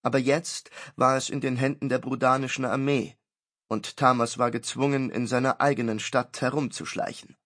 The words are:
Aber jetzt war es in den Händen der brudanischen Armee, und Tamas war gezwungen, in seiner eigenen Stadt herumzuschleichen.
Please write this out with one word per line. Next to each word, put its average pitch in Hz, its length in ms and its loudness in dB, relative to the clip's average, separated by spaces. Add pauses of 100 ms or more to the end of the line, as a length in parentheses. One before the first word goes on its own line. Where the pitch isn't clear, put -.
Aber 131 160 2
jetzt 139 520 -2 (240)
war 131 220 4
es 131 120 -4
in 143 120 -4
den 127 160 -2
Händen 139 320 -2
der 127 100 2
brudanischen 131 640 0
Armee, 135 520 0 (500)
und - 300 -4
Tamas 123 420 4
war 120 140 2
gezwungen, 135 580 -2
in 120 160 -2
seiner 127 340 0
eigenen 120 380 2
Stadt - 420 -2
herumzuschleichen. - 1040 -4